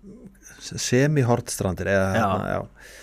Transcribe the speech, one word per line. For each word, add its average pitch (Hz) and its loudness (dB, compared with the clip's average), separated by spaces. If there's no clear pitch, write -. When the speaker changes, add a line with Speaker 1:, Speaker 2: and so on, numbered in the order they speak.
Speaker 1:
s-, - -14
semi-Hornstrandir, 120 0
eða 95 2
Speaker 2:
Já. 110 2
Speaker 1:
þarna, 98 0
já. 95 -4